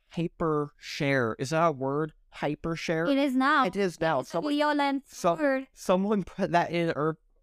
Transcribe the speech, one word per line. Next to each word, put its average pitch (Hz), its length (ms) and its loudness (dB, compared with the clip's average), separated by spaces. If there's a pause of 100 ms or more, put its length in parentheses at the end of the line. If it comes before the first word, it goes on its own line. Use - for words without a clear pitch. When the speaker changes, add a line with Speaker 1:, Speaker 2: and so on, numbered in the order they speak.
Speaker 1:
hyper 156 680 -2
share. 135 600 0
Is 127 140 -6
that 160 160 2
a 165 40 2
word? 143 420 -4 (160)
Hyper 165 460 -4
share? 160 300 -2
Speaker 2:
It 277 120 2
is 269 180 2
now. 269 300 4
Speaker 1:
It 180 100 -4
is 190 240 -2
now. 160 220 2
Speaker 2:
It's 131 80 -8
a - 40 -16
Speaker 1:
Someone, 294 200 0
Speaker 2:
Leo 294 200 2
Lens 277 340 0
Speaker 1:
so-, - 280 0
Speaker 2:
word. 269 380 0
Speaker 1:
someone 196 500 0
put - 280 -4
that 170 200 2
in 170 240 0
Ur-, 156 220 -2 (260)